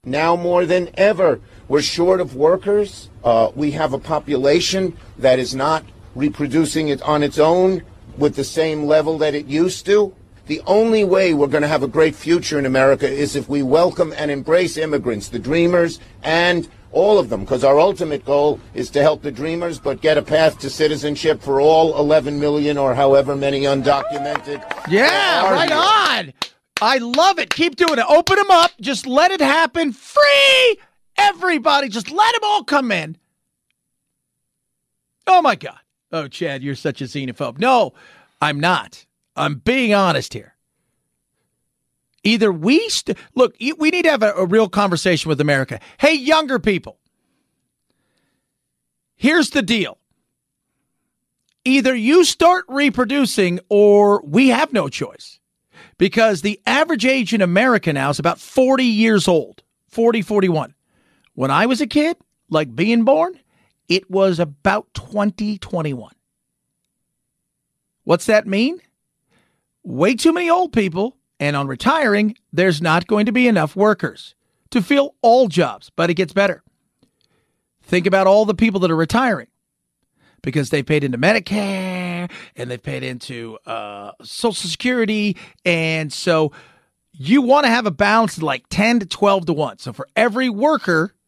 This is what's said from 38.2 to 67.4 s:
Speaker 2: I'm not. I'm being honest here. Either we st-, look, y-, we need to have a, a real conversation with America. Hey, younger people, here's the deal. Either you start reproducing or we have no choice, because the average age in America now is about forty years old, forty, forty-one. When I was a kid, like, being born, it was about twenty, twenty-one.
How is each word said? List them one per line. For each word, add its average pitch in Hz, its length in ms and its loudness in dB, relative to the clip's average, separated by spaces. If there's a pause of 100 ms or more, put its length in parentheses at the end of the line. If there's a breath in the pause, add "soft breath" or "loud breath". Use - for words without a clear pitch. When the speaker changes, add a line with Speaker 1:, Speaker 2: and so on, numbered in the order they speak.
Speaker 2:
I'm 147 200 -2
not. 156 440 -4 (300)
I'm 147 220 -4
being 240 360 0
honest 185 400 0
here. - 200 -16 (1700)
Either 214 240 2
we 247 380 0
st-, - 300 -6 (160 loud breath)
look, 247 260 2
y-, 254 180 -4
we 311 120 2
need 359 140 -2
to 320 60 4
have 240 120 0
a, 208 100 2
a 185 140 -2
real 214 200 2
conversation 180 600 -2
with 143 140 -2
America. 139 360 -2 (200 loud breath)
Hey, 311 160 4
younger 277 440 0
people, 180 400 -4 (2250)
here's 302 360 0
the 285 100 0
deal. 185 380 -4 (1700)
Either 262 280 2
you 277 300 4
start 359 420 2
reproducing 240 1000 0
or 208 540 6
we 202 260 2
have 285 240 0
no 185 160 -2
choice, - 500 -12 (600 soft breath)
because 202 420 2
the 202 260 -4
average 269 380 0
age 254 300 0
in 208 80 2
America 190 500 0
now 139 160 -4
is 143 100 -4
about 165 220 -4
forty 262 460 0
years 220 420 2
old, 165 340 -2 (240)
forty, 226 360 0
forty-one. 175 520 -2 (600)
When 135 160 -4
I 170 160 2
was 254 160 -2
a 277 40 -2
kid, 302 300 0 (320)
like, 151 260 -2
being 220 300 0
born, 320 360 0 (460)
it 185 240 -4
was 190 280 0
about 180 560 -4
twenty, 208 640 -6
twenty-one. 147 560 -8 (1900)